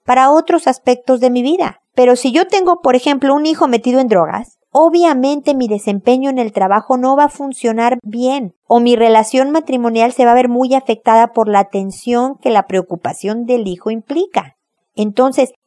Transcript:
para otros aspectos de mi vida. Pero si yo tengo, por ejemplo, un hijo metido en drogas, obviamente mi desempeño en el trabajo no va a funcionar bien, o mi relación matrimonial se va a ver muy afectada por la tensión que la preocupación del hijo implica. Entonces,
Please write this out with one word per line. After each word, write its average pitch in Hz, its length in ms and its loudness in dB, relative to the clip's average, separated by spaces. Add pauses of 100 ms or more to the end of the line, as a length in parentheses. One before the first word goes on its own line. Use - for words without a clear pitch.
para 262 240 4
otros 320 360 0
aspectos 247 540 -2
de 254 80 2
mi 247 140 0
vida. 330 400 -4 (120)
Pero 247 220 4
si 247 160 -2
yo 339 140 2
tengo, 359 340 0
por 254 160 2
ejemplo, 277 380 0
un 302 100 0
hijo 311 240 0
metido 247 320 0
en 254 80 0
drogas, 196 500 -2 (120)
obviamente 294 840 2
mi 254 120 -2
desempeño 214 640 -2
en 262 100 -4
el 220 140 -4
trabajo 202 460 0
no 262 180 0
va 294 80 2
a 285 60 0
funcionar 240 720 -4
bien, 240 500 -6 (140)
o 240 140 2
mi 240 140 2
relación 226 560 2
matrimonial 247 640 -2
se 247 140 2
va 233 60 6
a - 20 6
ver 247 160 2
muy 247 240 0
afectada 226 540 2
por 226 200 -2
la 202 160 2
tensión 240 800 -4
que 262 80 -2
la 208 160 0
preocupación 190 800 -6
del 240 200 -2
hijo 180 240 -8
implica. 226 680 -6 (380)
Entonces, 254 580 0 (140)